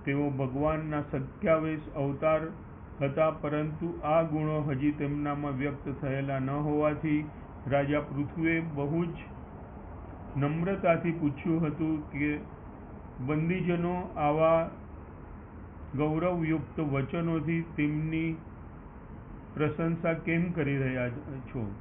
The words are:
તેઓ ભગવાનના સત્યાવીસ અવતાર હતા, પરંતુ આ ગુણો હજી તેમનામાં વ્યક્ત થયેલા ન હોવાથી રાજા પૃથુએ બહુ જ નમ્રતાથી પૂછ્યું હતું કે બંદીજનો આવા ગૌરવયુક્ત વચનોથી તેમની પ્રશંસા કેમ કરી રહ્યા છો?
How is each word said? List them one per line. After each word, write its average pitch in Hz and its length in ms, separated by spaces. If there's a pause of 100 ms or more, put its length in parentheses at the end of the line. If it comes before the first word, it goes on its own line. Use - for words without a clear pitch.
તેઓ 143 260
ભગવાનના 147 680
સત્યાવીસ 156 800 (160)
અવતાર 151 440 (600)
હતા, 143 300
પરંતુ 151 760
આ 156 180
ગુણો 156 380
હજી 147 320
તેમનામાં 147 680
વ્યક્ત 143 300 (120)
થયેલા 135 380
ન 131 120
હોવાથી 151 800 (360)
રાજા 143 340
પૃથુએ 147 600
બહુ 156 440
જ 175 40 (1300)
નમ્રતાથી 170 760
પૂછ્યું 160 540
હતું 156 440
કે 147 280 (800)
બંદીજનો 175 960
આવા 160 540 (1300)
ગૌરવયુક્ત 156 840
વચનોથી 165 840 (120)
તેમની 156 600 (1160)
પ્રશંસા 165 580
કેમ 170 400
કરી 139 260
રહ્યા 127 320
છો? 120 720